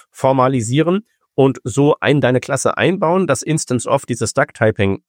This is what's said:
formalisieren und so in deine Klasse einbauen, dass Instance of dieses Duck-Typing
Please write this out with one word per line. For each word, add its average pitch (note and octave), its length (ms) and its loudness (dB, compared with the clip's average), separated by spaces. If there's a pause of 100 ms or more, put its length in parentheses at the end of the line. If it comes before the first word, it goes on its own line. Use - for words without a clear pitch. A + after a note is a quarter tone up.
formalisieren C3+ 960 0 (300)
und C3+ 280 2
so C#3 320 2 (100)
in C3+ 160 2
deine B2 180 2
Klasse - 380 -4
einbauen, E3+ 500 0
dass C3+ 160 -2
Instance D3+ 440 -4
of C3+ 180 -2
dieses A2+ 280 -4
Duck-Typing A2 760 0